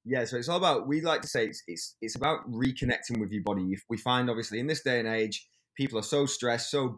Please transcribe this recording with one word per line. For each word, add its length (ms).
Yeah. 220
So 100
it's 140
all 80
about, 280
we 140
like 220
to 60
say 180
it's, 200
it's, 360
it's 140
about 240
reconnecting 680
with 120
your 120
body. 300
If 160
we 80
find, 320
obviously, 300
in 80
this 160
day 160
and 100
age, 380
people 240
are 40
so 240
stressed, 440
so 280